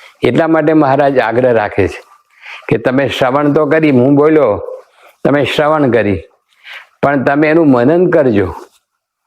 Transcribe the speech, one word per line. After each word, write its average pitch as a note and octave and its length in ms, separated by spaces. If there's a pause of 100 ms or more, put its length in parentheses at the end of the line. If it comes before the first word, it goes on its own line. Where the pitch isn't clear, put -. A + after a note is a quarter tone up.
(240)
એટલા C#3 260
માટે D#3+ 260
મહારાજ C#3 440
આગ્રહ A#2+ 340
રાખે G#2 360
છે - 120 (680)
કે - 100
તમે C3+ 300
શ્રવણ C#3 460
તો D#3 120
કરી, D#3 260
હું C3 240
બોલ્યો, D3 360 (680)
તમે C#3+ 260
શ્રવણ D3 480
કરી, G2+ 280 (800)
પણ C#3 260
તમે D3 240
એનું D#3+ 200
મનન C3+ 420
કરજો A#2 380 (800)